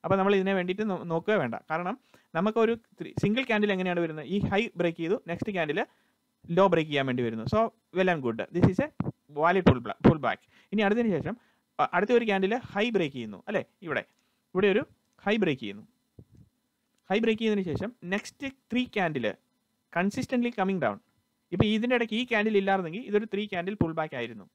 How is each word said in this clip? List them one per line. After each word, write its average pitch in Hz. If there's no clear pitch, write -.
അപ്പോൾ 180
നമ്മൾ 196
ഇതിനെ 190
വേണ്ടിയിട്ട് 185
നോ-, 185
നോക്കുക 165
വേണ്ട. 120
കാരണം 180
നമുക്കൊരു 220
ത്രീ, 170
single 220
candle 208
എങ്ങനെയാണ് 180
വരുന്നത്? 160
ഈ -
ഹൈ 202
break 170
ചെയ്തു, 165
next 175
candle 156
low 190
break 160
ചെയ്യാൻ 139
വേണ്ടി 123
വരുന്നു. 113
So 214
well 185
and 156
good, 113
this 175
is 185
a 311
valid 175
pull 127
bla-, 107
pull 160
back. 107
ഇനി 214
അടുത്തതിന് 220
ശേഷം 170
അ-, -
അടുത്ത 208
ഒരു 233
candle 196
ഹൈ 202
break 151
ചെയ്യുന്നു 110
അല്ലേ? 208
ഇവിടെ, 131
ഇവിടെ 196
ഒരു 220
ഹൈ 202
break 139
ചെയ്യുന്നു. 101
ഹൈ 196
break 226
ചെയ്തതിന് 208
ശേഷം 180
next 269
three 247
candle 151
consistently 240
coming 190
down. 104
ഇപ്പോൾ 202
ഇതിൻ്റെ 240
ഇടയ്ക്ക് 226
ഈ -
candle 214
ഇല്ലായിരുന്നെങ്കിൽ 190
ഇതൊരു 208
three 208
candle 185
pull 165
back 156
ആയിരുന്നു. 113